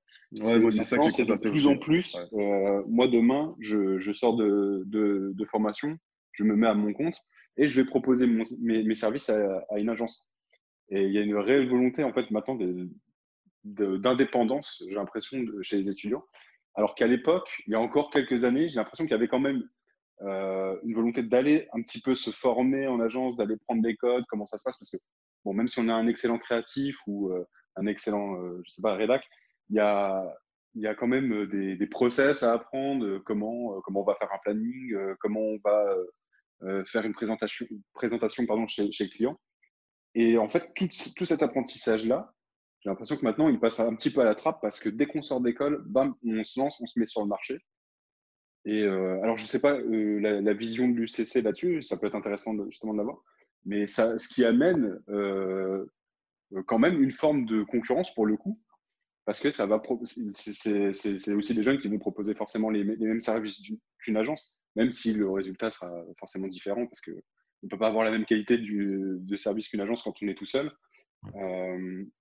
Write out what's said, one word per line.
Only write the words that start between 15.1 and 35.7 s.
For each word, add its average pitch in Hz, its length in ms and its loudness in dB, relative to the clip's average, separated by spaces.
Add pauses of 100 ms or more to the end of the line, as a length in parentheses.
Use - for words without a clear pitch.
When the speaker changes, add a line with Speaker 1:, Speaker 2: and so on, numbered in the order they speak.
Speaker 2:
de, 107 180 -6
chez 104 140 -4
les 98 140 0
étudiants. 104 340 -4 (520)
Alors 107 200 0
qu'à 117 120 4
l'époque, 147 420 2 (180)
il 107 40 -6
y 113 40 2
a 110 60 2
encore 147 300 0
quelques 123 340 2
années, 143 240 2
j'ai 151 80 -4
l'impression - 260 -4
qu'il 156 80 -2
y 117 40 6
avait 117 120 2
quand 131 120 0
même, 135 220 0 (600)
euh, 95 600 -2
une 113 120 -4
volonté 117 260 2
d'aller 135 520 2
un 117 80 -4
petit 113 180 -12
peu 127 160 0
se 113 160 -4
former 131 560 2
en 120 140 0
agence, 120 340 -2
d'aller 110 220 0
prendre 113 240 -2
des 113 160 0
codes, 123 320 0
comment 104 160 -6
ça 107 120 -10
se - 60 -18
passe, 104 140 -6
parce - 140 -18
que, 95 60 -8 (480)
bon, 98 80 -4
même 117 140 0
si 123 120 -4
on 117 80 2
a 113 60 2
un 113 140 2
excellent 117 300 0
créatif 139 600 -4 (100)
ou, 101 240 -4
euh, 90 140 -4 (300)
un 98 120 -4
excellent, 101 480 -2
euh, 90 300 -8
je - 80 -20
sais 92 80 -16
pas, 104 140 0
rédac, 110 280 0 (460)
il 107 80 0
y - 20 4
a, 101 440 2 (500)
il 110 80 -10
y 107 60 -2
a 107 80 -2
quand 120 120 -4
même, 131 240 2
euh, 104 160 -2
des, 95 300 -2
des 101 100 -2
process 135 560 2
à 117 100 4
apprendre, 135 520 -4
euh, 95 200 -4
comment, 110 520 -4
euh, - 60 -6
comment 98 180 -2
on 98 40 -8
va 101 100 2
faire 101 180 -4
un 98 100 -6
planning, 117 500 -4
euh, 98 260 -4
comment 107 220 -2
on 107 220 -2
va, 104 280 4